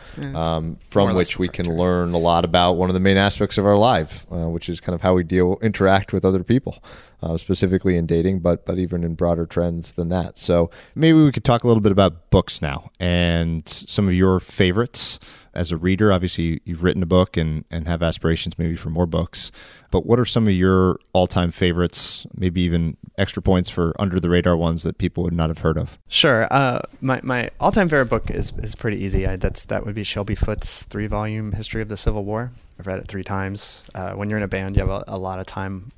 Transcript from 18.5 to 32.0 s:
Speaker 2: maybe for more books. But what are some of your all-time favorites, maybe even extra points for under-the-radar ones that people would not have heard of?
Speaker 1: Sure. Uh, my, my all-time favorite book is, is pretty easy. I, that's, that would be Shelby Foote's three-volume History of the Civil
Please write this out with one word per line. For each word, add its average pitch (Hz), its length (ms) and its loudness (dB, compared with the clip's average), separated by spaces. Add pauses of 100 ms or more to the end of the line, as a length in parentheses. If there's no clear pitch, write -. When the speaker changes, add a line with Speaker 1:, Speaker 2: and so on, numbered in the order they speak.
Speaker 2:
maybe 85 160 -2
for 80 160 -8
more 87 160 0
books. 82 460 -4 (400)
But 90 120 2
what 117 140 4
are 123 60 2
some 113 240 2
of 98 40 4
your 92 460 4 (140)
all-time 90 400 2
favorites, - 760 -2 (100)
maybe 90 260 0
even 82 340 0 (200)
extra 98 240 -4
points 90 300 2
for 82 300 0
under-the-radar 87 560 2
ones 82 260 0
that 80 160 -4
people 87 240 -2
would 87 100 -2
not 82 180 0
have 78 80 -6
heard 80 200 0
of? - 180 -8 (120)
Speaker 1:
Sure. 117 420 2
Uh, 131 300 2 (200)
my, 131 220 -2
my 123 280 -4 (100)
all-time 190 280 2
favorite 143 180 2
book 113 260 -2
is, - 260 -4
is 107 160 -8
pretty 104 260 -4
easy. 95 280 0
I, 95 80 -2
that's, - 300 -4
that 104 200 -6
would 104 80 -8
be 107 80 -6
Shelby 101 320 -4
Foote's - 480 -4
three-volume 107 680 -6
History 110 280 -8
of 107 80 -6
the 107 80 -8
Civil 107 280 -2